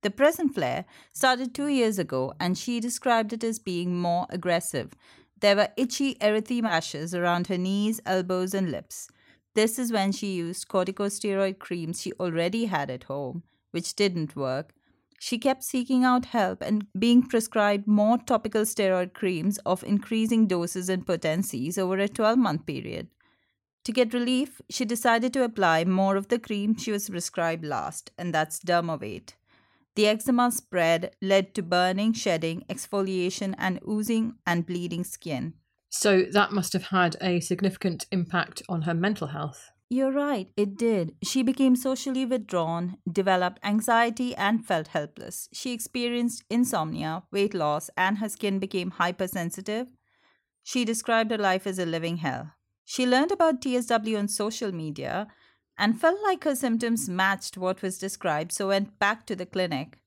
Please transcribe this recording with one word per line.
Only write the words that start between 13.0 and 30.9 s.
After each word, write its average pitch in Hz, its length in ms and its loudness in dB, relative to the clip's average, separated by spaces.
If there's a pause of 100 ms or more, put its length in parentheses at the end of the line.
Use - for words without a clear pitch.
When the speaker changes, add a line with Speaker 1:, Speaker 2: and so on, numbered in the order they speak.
Speaker 1:
home, 139 380 -8 (280)
which - 260 -6
didn't 175 400 0
work. 135 380 -4 (440)
She - 200 -4
kept 262 260 0
seeking 254 400 0
out 247 220 4
help 190 340 0
and 208 260 -2 (120)
being 240 240 8
prescribed 208 640 2
more 214 320 4
topical 220 440 0
steroid 185 520 0
creams 185 500 0
of 185 180 0
increasing 220 640 2
doses 180 440 -2
and 185 160 0
potencies 165 720 -2
over 185 180 0
a 196 100 2
twelve-month 214 600 2
period. - 420 -8 (800)
To 233 60 -4
get 233 200 2
relief, 247 560 -2
she - 160 -4
decided 233 480 2
to 262 120 2
apply 175 420 2
more 190 300 4
of 196 120 -2
the 240 100 2
cream 214 380 -2
she 220 160 -4
was 202 160 -4
prescribed 165 560 -4
last, 131 540 -6
and 175 160 -4
that's 160 260 0
Dermovate. 165 760 -2 (580)
The 208 120 4
eczema 240 460 2
spread 170 600 0 (100)